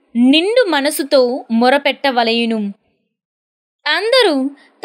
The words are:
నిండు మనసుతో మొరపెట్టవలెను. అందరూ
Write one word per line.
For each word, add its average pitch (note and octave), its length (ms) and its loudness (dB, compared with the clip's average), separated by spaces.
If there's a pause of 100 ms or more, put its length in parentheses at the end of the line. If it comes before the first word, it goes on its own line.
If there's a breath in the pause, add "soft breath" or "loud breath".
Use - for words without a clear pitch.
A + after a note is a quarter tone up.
(160)
నిండు E4 540 2
మనసుతో C#4+ 800 -2
మొరపెట్టవలెను. A#3 1200 0 (1120)
అందరూ E4+ 600 0 (360 loud breath)